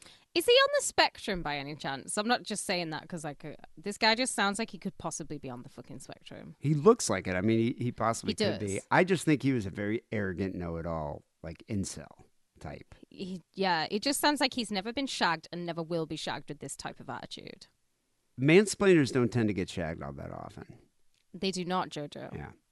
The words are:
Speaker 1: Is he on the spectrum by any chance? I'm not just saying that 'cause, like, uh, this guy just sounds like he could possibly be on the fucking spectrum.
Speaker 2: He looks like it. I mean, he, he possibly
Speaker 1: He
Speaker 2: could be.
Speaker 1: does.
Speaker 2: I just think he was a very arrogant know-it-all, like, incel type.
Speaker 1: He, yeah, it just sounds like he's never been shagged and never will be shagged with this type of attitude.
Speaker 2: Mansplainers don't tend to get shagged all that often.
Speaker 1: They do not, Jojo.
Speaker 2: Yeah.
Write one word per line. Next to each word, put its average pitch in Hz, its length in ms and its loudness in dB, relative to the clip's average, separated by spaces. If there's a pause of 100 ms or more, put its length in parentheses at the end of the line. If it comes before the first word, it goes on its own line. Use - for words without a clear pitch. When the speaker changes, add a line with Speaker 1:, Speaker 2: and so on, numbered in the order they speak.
(340)
Speaker 1:
Is 339 120 0
he 480 80 8
on 539 160 8 (100)
the - 60 -2
spectrum - 580 0
by 147 140 -2
any 143 180 -6
chance? 139 420 -6
I'm 214 120 0
not 247 140 2
just 208 220 -6
saying 175 260 -2
that - 180 -8
'cause, 160 160 -8
like, 143 180 -8
uh, 151 120 -12 (220)
this 196 200 -8
guy 226 180 4
just 247 180 -2
sounds 202 260 2
like 226 100 -4
he 185 80 -14
could - 200 -8
possibly 151 400 -8
be 135 120 -10
on 123 140 -10
the - 60 -14
fucking 127 300 -16
spectrum. - 580 -16
Speaker 2:
He 143 160 2
looks 180 360 6
like 95 180 0
it. 92 80 0
I 92 60 2
mean, 113 180 4
he, 117 240 0
he 120 80 0
possibly 117 400 -2
Speaker 1:
He - 40 0
Speaker 2:
could 190 240 0
be. 98 160 -2
Speaker 1:
does. - 140 -6
Speaker 2:
I 151 140 6
just 180 220 2
think 151 180 4
he 135 80 4
was 117 140 0
a 98 40 -4
very 104 400 -2
arrogant 95 460 -2
know-it-all, 82 680 -4 (200)
like, 80 260 -12
incel 90 540 -6 (380)
type. - 340 -14 (140)
Speaker 1:
He, 185 320 -10 (120)
yeah, 175 380 0
it 208 100 -2
just 277 200 0
sounds 294 180 4
like 277 140 0
he's 233 180 -4
never 208 220 -4
been 277 140 -2
shagged 170 440 0
and 175 140 -6
never 165 180 -4
will 160 220 -2
be 156 100 -8
shagged - 320 -6
with 143 120 -10
this - 180 -10
type - 240 -12
of - 80 -14
attitude. - 580 -12 (720)
Speaker 2:
Mansplainers 170 720 6
don't 123 220 4
tend 113 160 4
to 101 40 0
get 90 160 -2
shagged 85 320 -4
all 69 120 -8
that 85 180 -12
often. - 440 -14 (580)
Speaker 1:
They 190 180 -2
do 180 140 -6
not, 180 240 -2
Jojo. 147 440 -10
Speaker 2:
Yeah. - 180 -10 (200)